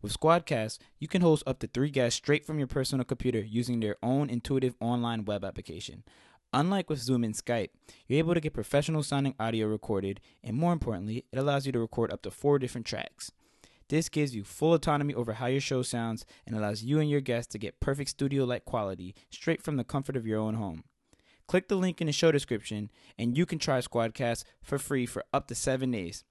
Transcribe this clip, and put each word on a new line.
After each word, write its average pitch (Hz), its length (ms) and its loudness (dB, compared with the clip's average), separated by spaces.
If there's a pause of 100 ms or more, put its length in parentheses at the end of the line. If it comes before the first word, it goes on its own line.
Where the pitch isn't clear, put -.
With 104 160 -4
Squadcast, 156 600 2 (220)
you 151 80 -6
can 180 140 4
host 160 220 8
up 131 140 -2
to - 80 -6
three 139 240 0
guests 127 260 2
straight 147 280 2
from 156 140 -4
your 135 100 0
personal 131 360 0
computer 123 360 0
using 117 400 -2
their 104 240 -2
own 135 260 2
intuitive 123 500 0
online 117 440 -2
web 101 200 -4
application. - 600 -10 (480)
Unlike 180 380 2
with 147 100 -2
Zoom 120 240 2
and 107 100 -2
Skype, 117 360 -2 (360)
you're 139 140 2
able 165 140 2
to 170 60 2
get 151 140 -6
professional 147 480 0
sounding 139 380 0
audio 113 260 2
recorded, 98 540 0 (240)
and 110 120 -4
more 170 160 4
importantly, 110 600 -2
it 131 80 -2
allows 139 260 2
you 135 60 -4
to 120 80 2
record 113 320 -2
up - 100 -8
to 98 80 -8
four 143 300 2
different 120 260 -6
tracks. - 460 -8 (560)
This 160 200 2
gives 143 280 0
you 101 80 -6
full 160 300 4
autonomy 143 380 2
over 113 200 -2
how 120 140 -2
your 135 140 2
show 131 220 0
sounds 113 420 -4 (220)
and 117 80 -6
allows 107 300 -2
you 147 160 4
and 151 100 2
your 143 100 2
guests 123 300 -4
to 120 80 -10
get - 220 -8
perfect 139 300 -2
studio-like 135 540 0
quality 95 520 -4 (120)
straight - 320 -2
from 151 160 -4
the 123 60 0
comfort 139 320 -4
of 123 100 -4
your 110 140 0
own 110 160 0
home. 95 300 -6 (640)
Click 185 200 2
the 202 80 2
link 185 240 0
in 165 80 0
the 147 40 0
show 160 200 6
description, 107 580 -2 (260)
and 120 220 0
you 175 80 4
can 160 140 -4
try 135 180 2
Squadcast 117 640 -2 (200)
for - 160 -2
free 135 280 0
for - 260 -6
up 143 140 0
to 120 80 -8
seven 131 380 0
days. 90 380 -6